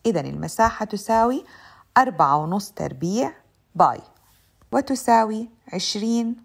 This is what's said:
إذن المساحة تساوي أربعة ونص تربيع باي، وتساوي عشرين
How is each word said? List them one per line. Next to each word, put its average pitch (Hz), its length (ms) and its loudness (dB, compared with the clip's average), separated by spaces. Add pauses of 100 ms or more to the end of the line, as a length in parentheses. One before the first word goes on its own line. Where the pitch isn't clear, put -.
إذن 170 200 0
المساحة 165 600 -2
تساوي 226 580 0 (540)
أربعة 160 400 4
ونص 175 340 -2
تربيع 190 600 -4 (420)
باي، 147 240 4 (720)
وتساوي 233 800 0 (240)
عشرين 226 720 -2